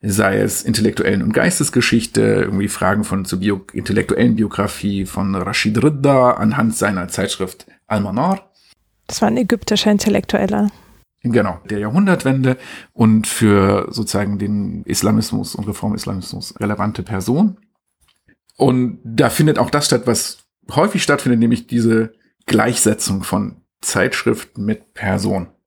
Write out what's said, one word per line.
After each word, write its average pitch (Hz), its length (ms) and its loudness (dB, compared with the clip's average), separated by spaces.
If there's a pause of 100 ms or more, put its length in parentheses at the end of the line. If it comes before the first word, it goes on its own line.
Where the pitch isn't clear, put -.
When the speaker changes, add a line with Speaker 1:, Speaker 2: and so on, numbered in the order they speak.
Speaker 1:
Sei 101 360 0
es - 240 -2
Intellektuellen- 104 600 0
und 107 120 -2
Geistesgeschichte, 117 880 0
irgendwie 98 460 0
Fragen 101 360 0
von 98 220 -4
zur 92 140 -4
Bio-, 98 340 -2
intellektuellen 104 600 0
Biografie 101 720 -2
von 95 300 -2
Rashid 107 480 -2
Ridda 135 500 4
anhand 110 420 0
seiner 95 340 -2
Zeitschrift - 580 -6 (200)
Al-Manar. 110 640 -2 (580)
Speaker 2:
Das - 120 -8
war 208 80 2
ein 226 80 0
ägyptischer 220 540 0
Intellektueller. 202 800 0 (520)
Speaker 1:
Genau, 101 360 0 (100)
der 104 120 -4
Jahrhundertwende 135 760 2 (380)
und 110 320 4
für 101 640 2
sozusagen 101 480 -4
den 98 460 -4
Islamismus 107 680 -2
und 104 140 -6
Reformislamismus 98 920 -8
relevante 104 440 -4
Person. 123 560 0 (1000)
Und 123 480 2
da 113 240 0
findet 147 300 2
auch 120 100 0
das 147 160 0
statt, 123 220 2
was - 400 -4 (240)
häufig 180 320 2
stattfindet, 135 380 2
nämlich 117 260 2
diese 113 480 2 (320)
Gleichsetzung 107 760 0
von 98 340 -4 (260)
Zeitschrift - 760 -2
mit 107 380 -6
Person. 98 540 -2 (180)